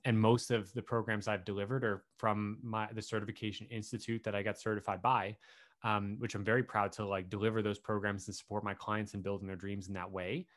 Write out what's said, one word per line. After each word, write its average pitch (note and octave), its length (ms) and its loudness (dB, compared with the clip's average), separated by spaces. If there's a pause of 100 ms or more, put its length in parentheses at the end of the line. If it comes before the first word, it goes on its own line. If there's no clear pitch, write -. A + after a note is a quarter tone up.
and A2+ 160 6
most A2+ 300 6
of G#2 220 2
the A#2+ 100 -4
programs A2 460 0
I've G2 160 0
delivered G#2 400 0
are G2+ 200 0 (140)
from G#2 440 2
my, A2 300 -2
the A2 100 -6
certification G#2+ 680 -4
institute A2+ 560 -6
that G#2 100 -2
I G2+ 80 0
got G#2 160 -2
certified G2+ 440 -2
by, G#2+ 360 2 (440)
um, G#2 360 2
which A#2 160 -4
I'm G#2+ 100 -2
very A#2 200 4
proud G2+ 280 2
to, G#2 140 -4
like, F#2+ 240 -2
deliver A2 320 2
those G2+ 160 0
programs G2+ 500 0
and G#2 60 -6
support G#2 300 -6
my G2+ 100 -2
clients G#2+ 400 -2
in G2+ 80 -4
building G2 240 -2
their F#2+ 100 -6
dreams G2 320 -6
in G2 60 -6
that F#2 160 -6
way. F#2+ 360 -4 (100)